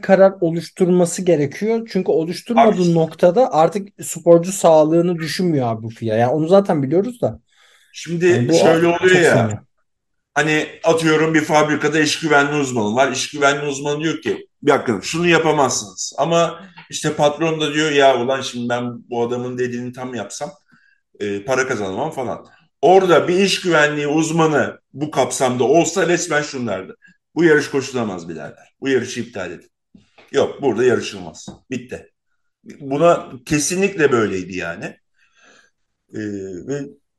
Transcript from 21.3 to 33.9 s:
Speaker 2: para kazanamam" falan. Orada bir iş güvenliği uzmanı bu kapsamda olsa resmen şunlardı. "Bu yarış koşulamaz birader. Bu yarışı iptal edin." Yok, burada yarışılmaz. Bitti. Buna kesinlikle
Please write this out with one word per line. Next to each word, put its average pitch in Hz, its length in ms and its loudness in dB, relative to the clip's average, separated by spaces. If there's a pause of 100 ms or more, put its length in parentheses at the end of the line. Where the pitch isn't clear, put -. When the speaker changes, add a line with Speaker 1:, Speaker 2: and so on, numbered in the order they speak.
Speaker 2:
para 131 240 -2
kazanamam" 107 420 -6
falan. 117 360 -10 (360)
Orada 175 460 4
bir 180 100 0
iş 196 220 0
güvenliği 147 460 0
uzmanı 151 720 0 (120)
bu 147 180 -8
kapsamda 127 540 0
olsa 165 440 2
resmen 160 340 -2
şunlardı. 110 540 -8 (380)
"Bu 165 100 2
yarış 151 260 4
koşulamaz 113 580 -4
birader. 78 520 -16
Bu 131 80 -4
yarışı 123 320 -2
iptal 95 320 -10
edin." - 180 -20 (640)
Yok, - 300 0
burada 123 220 0
yarışılmaz. 101 640 -4 (240)
Bitti. - 400 -12 (720)
Buna 147 520 0 (140)
kesinlikle 165 640 0